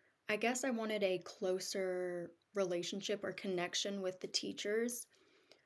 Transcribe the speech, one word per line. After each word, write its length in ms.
I 80
guess 260
I 60
wanted 340
a 220
closer 1080
relationship 720
or 80
connection 720
with 180
the 60
teachers 800